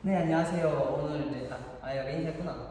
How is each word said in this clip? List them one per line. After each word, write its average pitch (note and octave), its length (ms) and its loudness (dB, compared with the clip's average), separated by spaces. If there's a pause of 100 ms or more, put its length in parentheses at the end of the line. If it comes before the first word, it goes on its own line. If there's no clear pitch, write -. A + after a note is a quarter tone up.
네, F#3+ 120 4
안녕하세요. D#3+ 880 4
오늘 D3+ 240 -2
이제, B2+ 240 -4
아, B2 60 -8 (240)
아, C3+ 160 -4
여기 C#3 200 -2
인사했구나. D#3+ 380 -2 (160)